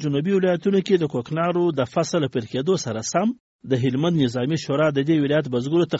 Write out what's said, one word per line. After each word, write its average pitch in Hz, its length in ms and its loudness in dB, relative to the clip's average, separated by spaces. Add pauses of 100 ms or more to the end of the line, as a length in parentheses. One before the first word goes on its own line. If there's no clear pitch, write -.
جنوبي 147 300 0
ولایتونو 185 460 2
کې 190 220 2
د 160 40 0 (100)
کوکنارو 170 500 -2 (140)
د 131 60 2
فصل 165 380 0 (120)
پرې 113 180 -4
کېدو 147 220 0 (100)
سره 110 160 -6
سم 208 340 -2 (360)
د 127 140 2
هلمند 147 380 2
نظامي 127 340 0
شورا 147 340 0
د 139 180 0
دې 160 160 4
ولایت 143 300 0
بزګرو 151 380 0
ته 147 80 0